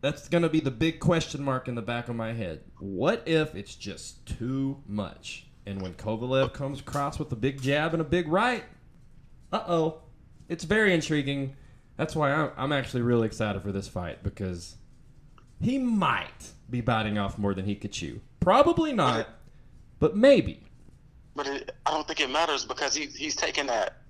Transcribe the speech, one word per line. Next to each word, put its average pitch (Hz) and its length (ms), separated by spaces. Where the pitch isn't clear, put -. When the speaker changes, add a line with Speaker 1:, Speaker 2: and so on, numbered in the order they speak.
Speaker 1:
That's - 280
gonna 170 200
be 156 100
the 135 120
big 160 280
question 156 440
mark 131 240
in 123 80
the 117 60
back 120 280
of 117 60
my 113 180
head. 90 280
What 110 460
if 156 300
it's - 200
just - 500
too 135 640
much? - 600
And 98 160
when 92 120
Kovalev 127 600
comes 143 280
across 143 360
with 151 140
a 120 40
big 135 260
jab 147 320
and 165 80
a 156 40
big 165 220
right, 208 360
uh-oh. 165 500
It's 165 160
very 202 300
intriguing. 139 600
That's - 180
why 147 160
I'm, 147 240
I'm 135 160
actually 131 300
really 120 240
excited 104 380
for 101 80
this 95 160
fight, 87 340
because 90 540
he 262 200
might 185 720
be 123 120
biting 110 360
off 101 220
more 101 160
than 95 100
he 101 100
could - 160
chew. - 300
Probably 311 520
not, 147 220
Speaker 2:
But 113 60
it - 60
Speaker 1:
but 156 180
maybe. 240 460
Speaker 2:
But 143 120
it, - 240
I 147 60
don't 156 160
think 156 120
it 139 100
matters, 147 340
because 131 300
he, 147 140
he's 143 280
taking 151 320
that 110 420